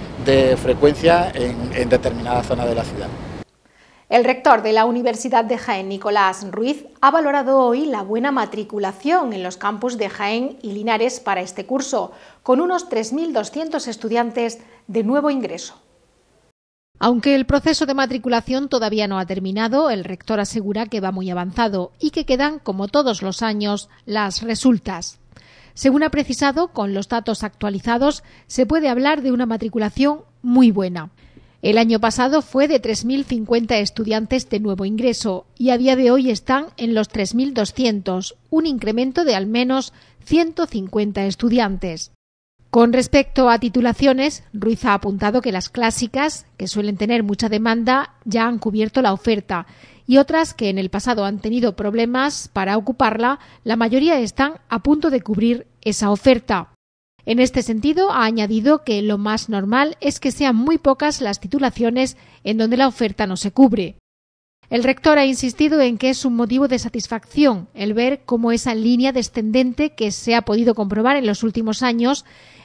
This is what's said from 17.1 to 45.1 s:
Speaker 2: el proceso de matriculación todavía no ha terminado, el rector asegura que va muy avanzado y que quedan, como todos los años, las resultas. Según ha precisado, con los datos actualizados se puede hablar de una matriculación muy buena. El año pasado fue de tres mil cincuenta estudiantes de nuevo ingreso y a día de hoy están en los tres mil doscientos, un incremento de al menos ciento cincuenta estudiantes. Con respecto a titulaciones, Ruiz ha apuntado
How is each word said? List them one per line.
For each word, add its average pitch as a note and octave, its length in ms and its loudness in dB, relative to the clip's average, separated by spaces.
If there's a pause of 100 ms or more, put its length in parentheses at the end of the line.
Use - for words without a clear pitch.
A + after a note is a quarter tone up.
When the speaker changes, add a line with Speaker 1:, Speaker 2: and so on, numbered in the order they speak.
Speaker 2:
el C4+ 100 2
proceso D4 420 0
de C#4 80 -2
matriculación B3+ 760 -2
todavía G#3+ 400 -2
no G3 100 -4
ha F#3 80 -4
terminado, G#3+ 640 -2
el G3 140 -4
rector F#3+ 340 -4
asegura G#3 480 -4
que G#3+ 140 -6
va F#3+ 100 -4
muy F#3 200 -6
avanzado F#3 680 -2
y D4+ 120 -2
que D#4 140 -4
quedan, C#4+ 360 -2
como G3 260 -4
todos B3 340 0
los F#3+ 220 -6
años, G#3 460 -4 (180)
las G#3 360 -4
resultas. A3 760 -2 (540)
Según C#4 320 2
ha D#4 60 0
precisado, C#4+ 580 -2
con G3+ 260 -6
los G3 140 -6
datos A#3 340 -4
actualizados A#3 800 -2 (240)
se - 180 0
puede D4+ 240 0
hablar C4+ 340 0
de C4 100 0
una B3 120 0
matriculación A3+ 760 -2 (200)
muy B3 300 6
buena. F3+ 400 -2 (520)
El G#3+ 160 4
año A3+ 200 4
pasado B3+ 440 2
fue C#4 260 2
de D4 100 4
tres A3 260 -4
mil C4+ 200 -2
cincuenta A#3 540 0
estudiantes A3 720 -2
de G#3 100 -2
nuevo G3 240 -2
ingreso A3 640 -2 (120)
y B3+ 120 2
a B3 80 4
día B3+ 180 4
de B3+ 140 4
hoy B3+ 200 4
están C4 360 -2 (100)
en A#3 180 -2
los G#3+ 140 0
tres G3+ 260 -4
mil C4+ 200 -2
doscientos, G3+ 800 -2 (140)
un D#4+ 160 2
incremento B3+ 580 -2
de C4 100 2
al F#3+ 120 -2
menos B3 460 0 (320)
ciento E4 420 0
cincuenta G#3 580 -4
estudiantes. G3 880 -2 (560)
Con A#3 240 6
respecto B3+ 560 4
a A#3 120 4
titulaciones, B3+ 800 0 (100)
Ruiz G#3+ 320 -2
ha G#3+ 100 2
apuntado G#3 460 0